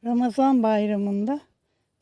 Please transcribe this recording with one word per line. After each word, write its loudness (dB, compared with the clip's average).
Ramazan 2
bayramında -2